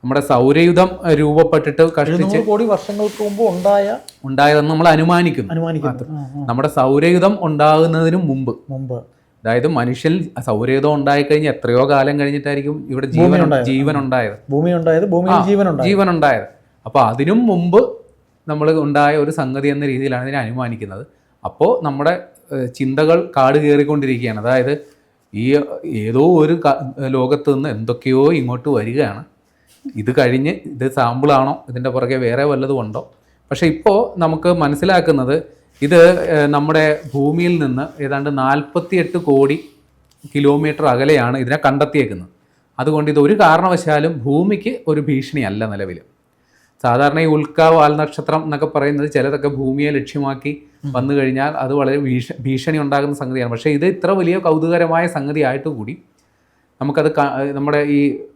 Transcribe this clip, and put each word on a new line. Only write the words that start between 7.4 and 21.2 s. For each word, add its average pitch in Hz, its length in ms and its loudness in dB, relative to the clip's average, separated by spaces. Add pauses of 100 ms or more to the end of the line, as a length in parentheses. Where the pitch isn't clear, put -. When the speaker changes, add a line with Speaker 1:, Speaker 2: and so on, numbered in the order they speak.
Speaker 1:
ഉണ്ടാകുന്നതിന് 160 760 2
മുമ്പ്. 135 400 -2 (140)
Speaker 2:
മുമ്പ്. 131 260 -10 (480)
Speaker 1:
അതായത് 120 240 0
മനുഷ്യൻ 156 600 -2 (160)
സൗരയൂഥം 131 480 0
ഉണ്ടായിക്കഴിഞ്ഞ് 143 560 0
എത്രയോ 127 400 0
കാലം 143 300 2
കഴിഞ്ഞിട്ടായിരിക്കും 143 680 -4
ഇവിടെ 135 160 -6
Speaker 2:
ഭൂമി 131 80 -8
Speaker 1:
ജീവൻ, 175 300 4
Speaker 2:
ഉണ്ടായത്. 139 220 0
Speaker 1:
ജീവൻ 135 320 0
ഉണ്ടായത്. 127 400 -2 (120)
Speaker 2:
ഭൂമി 156 240 0
ഉണ്ടായത്, 165 320 0
ഭൂമിയിൽ 180 280 0
Speaker 1:
ആ, 180 120 2
Speaker 2:
ജീവൻ 196 240 2
ഉണ്ടായത്. 156 200 -2
Speaker 1:
ജീവൻ 196 200 2
ഉണ്ടായത്. 147 380 0 (380)
അപ്പൊ - 140 0
അതിനും 143 480 2
മുമ്പ് 180 540 2 (460)
നമ്മൾ 151 320 0
ഉണ്ടായ 147 380 2
ഒരു 147 140 0
സംഗതി 139 360 -4
എന്ന 143 180 -2
രീതിയിലാണ് 131 380 -4
ഇതിനെ 135 140 -6
അനുമാനിക്കുന്നത്. 113 680 -8 (380)